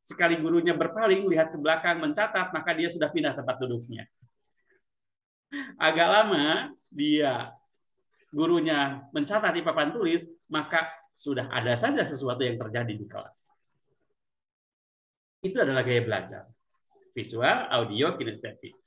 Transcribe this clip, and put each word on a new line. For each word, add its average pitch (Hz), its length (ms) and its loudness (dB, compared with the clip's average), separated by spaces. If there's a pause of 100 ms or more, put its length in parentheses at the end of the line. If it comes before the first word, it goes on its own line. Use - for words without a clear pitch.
Sekali 165 400 2
gurunya 170 320 2
berpaling, 196 560 2
lihat 160 240 2
ke 151 80 -8
belakang, 160 400 2
mencatat, 160 560 0
maka 156 160 -2
dia 165 160 0
sudah 165 240 -2
pindah 151 240 -2
tempat 127 240 -4
duduknya. 120 480 -8 (1700)
Agak 160 320 4
lama, 196 640 2 (160)
dia, 143 640 0 (800)
gurunya 151 800 2
mencatat 180 400 0
di 170 80 -2
papan 156 320 0
tulis, 170 320 0 (240)
maka 160 400 -2 (240)
sudah 123 400 -6
ada 123 240 2
saja 233 320 0
sesuatu 131 320 -4
yang 120 160 -2
terjadi 117 400 -6
di 101 80 -10
kelas. - 480 -16 (1900)
Itu 190 160 -2
adalah 135 240 2
gaya 120 160 4
belajar. 104 480 -4 (640)
Visual, 120 560 0
audio, 120 480 0
kinestetik. - 560 -10 (140)